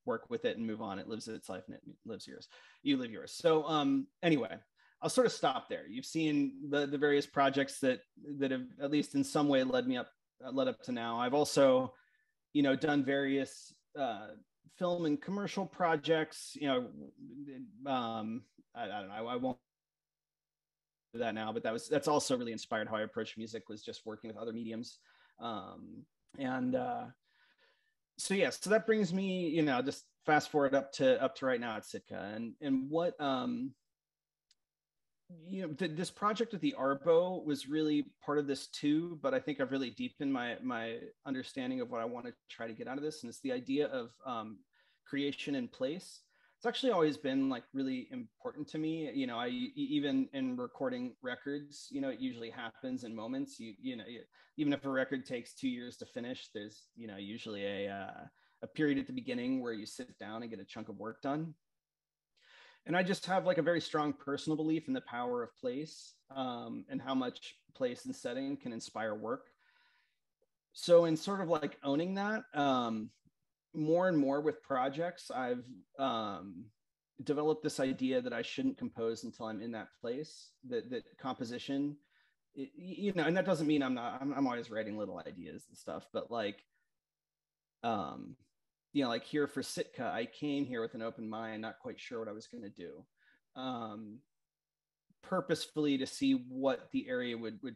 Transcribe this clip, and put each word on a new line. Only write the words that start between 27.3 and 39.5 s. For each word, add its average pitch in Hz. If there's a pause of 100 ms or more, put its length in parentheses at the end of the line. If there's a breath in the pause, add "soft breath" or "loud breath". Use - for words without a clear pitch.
so -
yeah, 175
so -
that 220
brings 214
me, 185
you 160
know, 131
just 135 (200)
fast 151
forward 139
up 135
to, 127
up 131
to 135
right 127
now 117
at 107
Sitka, 98
and, 113
and 135
what, 165
um, 127 (1700)
you 190
know, 156
th-, 156
this 170
project 214
with 180
the 147
Arbo 170
was 143
really 151 (180)
part 147
of 147
this 135
too, 156
but 135
I 131
think 143